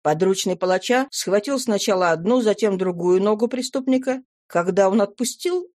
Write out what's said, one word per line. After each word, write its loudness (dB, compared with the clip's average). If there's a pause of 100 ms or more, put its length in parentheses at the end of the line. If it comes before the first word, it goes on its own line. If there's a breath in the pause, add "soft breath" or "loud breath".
Подручный 0
палача 0
схватил -2
сначала 0
одну, 0
затем 0
другую 0
ногу 0
преступника. -2 (240)
Когда 2
он 2
отпустил -4 (120)